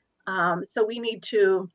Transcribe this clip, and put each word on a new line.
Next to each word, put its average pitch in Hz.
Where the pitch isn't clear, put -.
Um, 180
so -
we 233
need 226
to 190